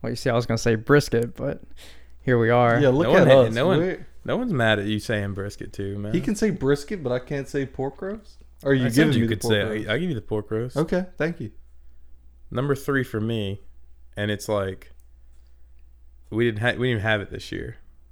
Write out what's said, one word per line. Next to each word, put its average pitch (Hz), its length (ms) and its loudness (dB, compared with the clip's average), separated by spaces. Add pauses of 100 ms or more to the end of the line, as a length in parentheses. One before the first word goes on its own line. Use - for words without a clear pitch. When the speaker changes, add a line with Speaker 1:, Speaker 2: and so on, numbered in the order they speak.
Speaker 1:
Well, 117 80 -4
you 120 60 -6
see, - 140 -2
I 117 40 2
was 120 120 0
gonna 113 120 0
say 117 180 2
brisket, 117 600 2
but 135 240 -6 (640)
here 123 160 4
we 113 100 4
are. 120 320 6
Speaker 2:
Yeah, 139 100 4
look 131 180 4
Speaker 3:
No 156 80 6
Speaker 2:
at 175 100 8
Speaker 3:
one - 20 8
ha-, 135 140 10
Speaker 2:
us. 113 120 0
Speaker 3:
no 123 120 2
one, 180 120 2
Speaker 2:
We're 175 280 -2 (180)
Speaker 3:
no 135 140 -2
one's 247 160 -4
mad 110 240 4
at 101 80 -2
you 107 140 0
saying 101 340 -2
brisket 98 400 -10
too, 98 240 -6
man. 104 160 -4
Speaker 2:
He 175 80 0
can - 120 -2
say 214 160 0
brisket, 143 520 0
but 123 100 -4
I 127 60 0
can't 139 300 -8
say 139 180 -4
pork 135 340 -8
roast? 202 380 -10 (240)
Or 139 80 2
are 139 40 6
you 127 120 4
Speaker 3:
I - 20 2
said 113 60 -2
Speaker 2:
giving 151 200 6
Speaker 3:
you 120 60 4
Speaker 2:
me 117 60 2
the 113 100 0
Speaker 3:
could 92 60 -8
Speaker 2:
pork 113 100 0
Speaker 3:
say, 104 100 4
Speaker 2:
roast? 107 280 -4
Speaker 3:
I, - 40 0
I 127 40 0
give 180 100 -2
you 165 60 -4
the 110 80 -6
pork 107 280 -6
roast. 113 280 -4
Speaker 2:
Okay, 180 260 0 (140)
thank 165 220 -4
you. 107 100 -10 (1000)
Speaker 3:
Number 139 260 0
three 135 260 -2
for 113 180 -6
me, 104 420 -4 (540)
and 104 140 -2
it's 104 180 -6
like, 98 440 -4 (1400)
we 110 140 0
didn't 113 160 -2
ha-, 117 60 0 (120)
we 120 80 0
didn't - 40 2
even 110 120 -2
have 110 180 0
it 95 100 -10
this - 200 -12
year. - 280 -10 (340)